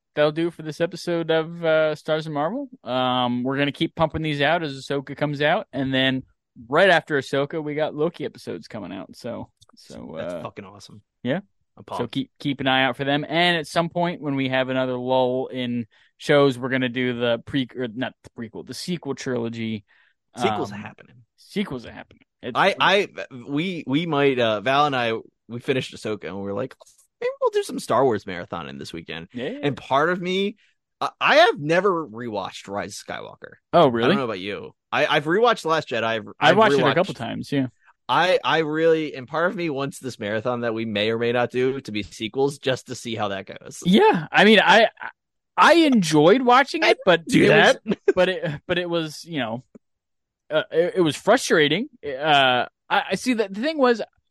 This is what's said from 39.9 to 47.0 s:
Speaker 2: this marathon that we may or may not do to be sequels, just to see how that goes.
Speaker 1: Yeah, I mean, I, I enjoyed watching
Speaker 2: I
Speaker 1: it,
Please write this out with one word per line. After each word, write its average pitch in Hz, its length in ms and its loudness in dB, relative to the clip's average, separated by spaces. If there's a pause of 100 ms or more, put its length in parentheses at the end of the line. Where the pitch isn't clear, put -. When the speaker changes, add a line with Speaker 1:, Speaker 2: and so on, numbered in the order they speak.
Speaker 2:
this 127 220 -10
marathon 110 400 -4
that 117 140 -4
we 113 100 -4
may 107 260 -2
or 113 80 -2
may 120 140 0
not 123 180 0
do 131 300 -2
to 110 120 -12
be 104 120 -4
sequels, 135 540 -4
just - 300 -4
to 127 60 -10
see 117 220 -10
how 107 120 -4
that 98 180 -8
goes. - 380 -18
Speaker 1:
Yeah, 202 460 4
I 165 140 6
mean, 208 180 8
I, 185 260 6 (680)
I 220 180 8
enjoyed 208 680 6
watching 262 420 4
Speaker 2:
I 339 60 4
Speaker 1:
it, - 140 2